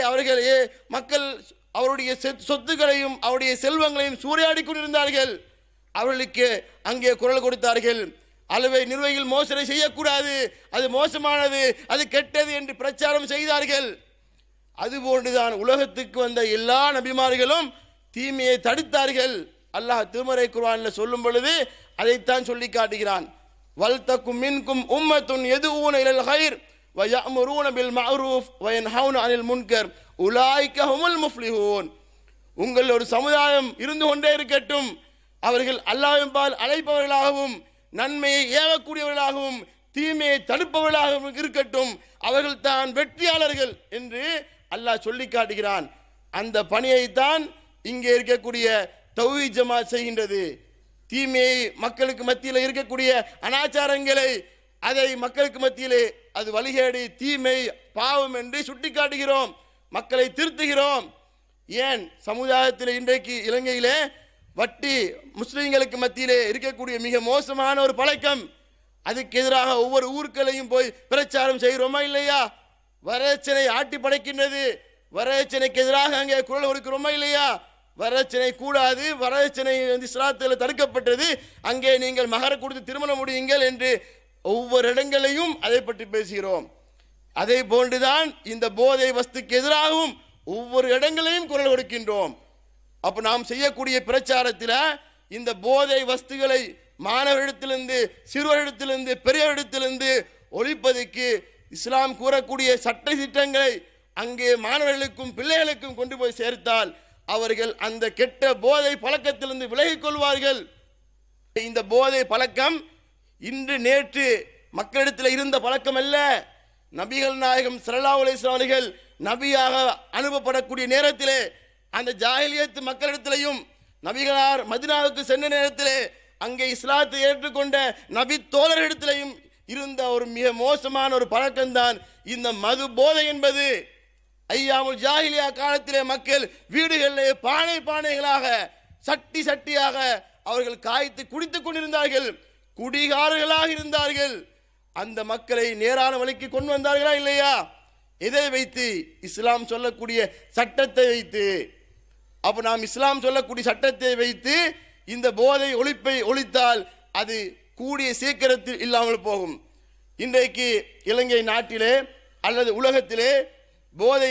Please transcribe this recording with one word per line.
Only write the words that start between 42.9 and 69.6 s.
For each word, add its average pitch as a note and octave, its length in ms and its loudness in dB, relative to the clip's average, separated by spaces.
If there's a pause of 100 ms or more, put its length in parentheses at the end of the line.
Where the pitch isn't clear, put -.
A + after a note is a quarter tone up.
வெற்றியாளர்கள் D4 800 0 (160)
என்று A#3+ 340 -10 (480)
அல்லாஹ் A3+ 340 -4
சொல்லி B3 220 -6
காட்டுகிறான். G3+ 580 -2 (480)
அந்த G#3+ 320 -4
பணியைத்தான் B3+ 800 2 (420)
இங்கே B3 260 -4
இருக்கக்கூடிய A#3+ 560 0 (480)
தௌஹீத் C4 420 0
ஜமாத் A#3+ 340 0
செய்கின்றது. A3 500 -2 (680)
தீமையை, B3+ 500 2 (180)
மக்களுக்கு B3 460 -4
மத்தியில் B3+ 400 0
இருக்கக்கூடிய C4 480 -2 (300)
அனாச்சாரங்களை, C#4 880 0 (540)
அதை C4 220 2 (120)
மக்களுக்கு B3+ 420 -2
மத்தியிலே B3+ 420 2 (320)
அது G#3+ 180 -6
வழிகேடு, B3+ 500 0 (140)
தீமை, C4 420 -2 (360)
பாவம் C4 420 0
என்று B3 280 -8
சுட்டிக்காட்டுகிறோம், C#4 880 -2 (400)
மக்களை B3+ 380 0
திருத்துகிறோம். C#4+ 760 0 (640)
ஏன் A#3+ 340 -2 (160)
சமுதாயத்தில் B3+ 760 0
இன்றைக்கு B3 500 -2
இலங்கையிலே B3 520 0 (600)
வட்டி B3+ 400 -2 (400)
முஸ்லிம்களுக்கு C4+ 600 -2
மத்தியிலே B3+ 400 0 (100)
இருக்கக்கூடிய B3 520 -6
மிக A#3+ 220 0
மோசமான C4+ 600 0
ஒரு C4+ 140 4
பழக்கம், C#4+ 480 0 (600)
அதுக்கு B3 340 -4
எதிராக C4 380 6